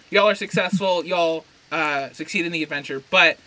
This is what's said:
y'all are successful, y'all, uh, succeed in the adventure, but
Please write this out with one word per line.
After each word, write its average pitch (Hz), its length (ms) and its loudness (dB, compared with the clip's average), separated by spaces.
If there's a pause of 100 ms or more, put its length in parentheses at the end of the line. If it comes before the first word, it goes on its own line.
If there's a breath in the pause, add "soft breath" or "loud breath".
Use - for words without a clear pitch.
(120 soft breath)
y'all 202 180 6
are 202 60 2
successful, 190 680 0
y'all, 165 420 0 (260)
uh, 147 420 -2
succeed 165 320 -4
in 170 60 -6
the 165 100 -4
adventure, 143 480 -6
but 170 380 4